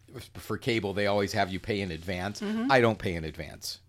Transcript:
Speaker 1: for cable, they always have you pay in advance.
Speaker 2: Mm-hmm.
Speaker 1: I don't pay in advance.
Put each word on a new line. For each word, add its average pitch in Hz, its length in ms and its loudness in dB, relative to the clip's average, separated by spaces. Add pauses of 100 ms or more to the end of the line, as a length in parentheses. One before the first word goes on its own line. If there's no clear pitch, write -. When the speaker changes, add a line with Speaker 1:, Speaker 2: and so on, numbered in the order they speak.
(340)
Speaker 1:
for - 240 -6
cable, 104 360 0
they 101 140 2
always 101 240 2
have 101 180 2
you 92 120 -4
pay 107 180 -2
in 95 120 -2
advance. 90 500 -4
Speaker 2:
Mm-hmm. 214 280 -2
Speaker 1:
I 131 120 8
don't 113 180 6
pay 95 140 -2
in 82 100 -2
advance. - 640 -10